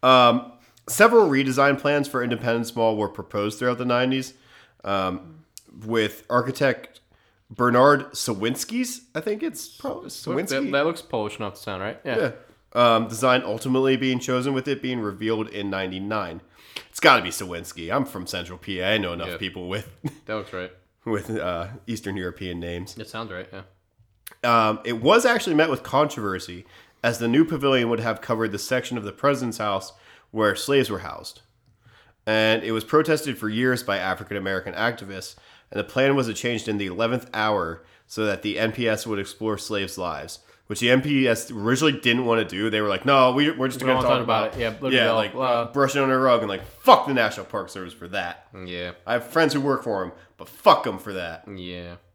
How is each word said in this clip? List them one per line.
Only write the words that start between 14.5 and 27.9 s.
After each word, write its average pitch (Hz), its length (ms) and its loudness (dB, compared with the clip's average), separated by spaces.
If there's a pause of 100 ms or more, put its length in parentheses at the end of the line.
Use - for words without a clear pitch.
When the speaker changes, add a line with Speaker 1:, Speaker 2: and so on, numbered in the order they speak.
Speaker 1:
with 131 140 -4
it 127 140 -4
being 127 180 -4
revealed 107 500 -2
in 101 200 -6
ninety-nine. 95 720 -4 (480)
It's - 100 -12
gotta 123 220 8
be 85 80 -4
Sawinski. 87 640 -8
I'm 135 120 0
from 92 220 -10
Central 87 300 -8
P 92 220 -8
A. 95 160 0
I - 20 0
know 92 160 -2
enough 87 160 -8
Speaker 2:
Yeah. 85 80 -8
Speaker 1:
people 90 320 -8
with 98 200 -6 (200)
<laughs> - 160 -18
Speaker 2:
That 110 100 -6
looks 101 180 -8
right. 92 180 -8 (340)
Speaker 1:
with, 107 240 -4
uh, 90 380 -4 (180)
Eastern 101 320 -6
European 90 420 -8
names. 87 380 -10
Speaker 2:
It 107 100 -14
sounds 110 240 -12
right, 92 220 -12
yeah. 95 80 -14 (840)
Speaker 1:
Um, 113 400 4
it 113 180 -4
was 208 240 6
actually 226 300 0
met 156 140 4
with 135 140 -4
controversy, 98 840 -2 (380)
as 117 160 0
the 117 80 -2
new 139 180 6
pavilion 135 440 2
would 117 100 0